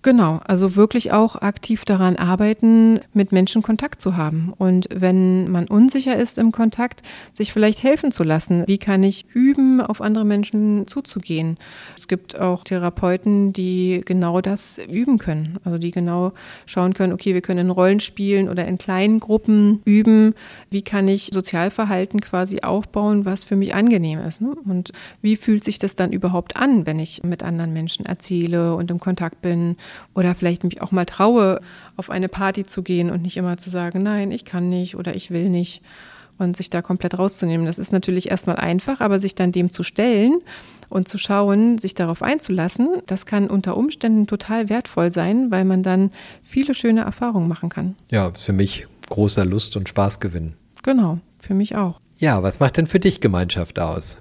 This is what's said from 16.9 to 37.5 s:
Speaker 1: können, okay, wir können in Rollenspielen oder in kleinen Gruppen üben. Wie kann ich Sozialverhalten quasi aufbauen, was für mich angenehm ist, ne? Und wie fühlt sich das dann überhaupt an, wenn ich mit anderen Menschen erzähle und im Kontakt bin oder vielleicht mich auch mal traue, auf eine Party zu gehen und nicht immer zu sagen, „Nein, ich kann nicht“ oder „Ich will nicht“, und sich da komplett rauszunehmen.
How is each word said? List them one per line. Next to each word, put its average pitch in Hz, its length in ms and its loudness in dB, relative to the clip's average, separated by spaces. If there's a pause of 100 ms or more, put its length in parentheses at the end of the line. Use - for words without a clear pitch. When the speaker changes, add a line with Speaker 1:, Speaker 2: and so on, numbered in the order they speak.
Speaker 1:
können, 185 180 0
okay, 185 220 -2
wir 180 80 0
können 180 260 0
in - 20 2
Rollenspielen 196 800 2
oder 180 180 -4
in 185 120 -4
kleinen 202 420 2
Gruppen 214 640 4
üben. 220 500 6 (360)
Wie 196 120 -4
kann 196 280 -2
ich 196 240 0
Sozialverhalten 196 880 -2
quasi 190 400 -4
aufbauen, 208 640 0
was 190 180 -4
für 202 140 -2
mich 196 180 0
angenehm 190 440 2
ist, 160 200 -8
ne? 262 240 -4
Und 180 300 -4 (280)
wie 214 140 2
fühlt 214 300 0
sich 214 120 -4
das - 180 -4
dann 185 180 -2
überhaupt 185 420 -2
an, 247 300 2
wenn 156 140 -2
ich - 240 -8
mit 170 200 -4
anderen 165 300 -4
Menschen 160 320 -6
erzähle 170 680 -2
und 175 140 -4
im 175 120 -4
Kontakt 180 400 -4
bin 170 340 0 (380)
oder 180 220 0
vielleicht 175 280 -2
mich 180 200 -4
auch 180 80 -6
mal 175 140 0
traue, 208 560 2 (360)
auf - 140 -12
eine 185 180 -4
Party 190 340 -4
zu 190 200 -8
gehen 175 260 -2
und 175 140 -4
nicht 180 140 -8
immer 180 200 -4
zu 185 140 -14
sagen, 180 320 -4
„Nein, 202 260 -2
ich - 160 -8
kann 180 240 -4
nicht“ 180 260 -4
oder 175 200 -8
„Ich 185 160 -10
will 170 180 -2
nicht“, 175 320 -2 (560)
und 180 180 -2
sich - 140 -10
da 170 140 -4
komplett 185 340 -4
rauszunehmen. 170 480 -2